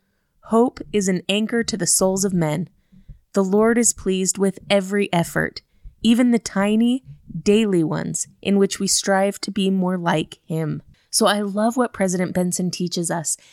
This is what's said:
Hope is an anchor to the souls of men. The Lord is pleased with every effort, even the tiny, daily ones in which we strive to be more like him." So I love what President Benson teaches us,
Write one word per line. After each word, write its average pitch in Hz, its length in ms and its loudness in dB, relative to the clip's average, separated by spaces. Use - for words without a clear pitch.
Hope 233 340 2
is 202 160 0
an 180 200 0
anchor 220 340 0
to - 140 -6
the 175 100 -4
souls 190 380 0
of 190 100 -2
men. 160 340 -2
The 196 120 2
Lord 220 340 4
is 220 140 2
pleased 190 440 -2
with 190 220 0
every 202 440 0
effort, - 500 -2
even 233 300 4
the 233 80 4
tiny, 220 640 0
daily 202 440 4
ones 160 420 -4
in 196 160 2
which 196 220 0
we 196 80 -2
strive 196 540 0
to 202 100 -8
be 190 180 0
more 185 260 0
like 170 480 -2
him." 156 380 -6
So 226 160 2
I 208 160 2
love 214 340 -2
what 247 160 0
President 185 420 -2
Benson 180 360 -2
teaches 175 400 -4
us, 165 260 -4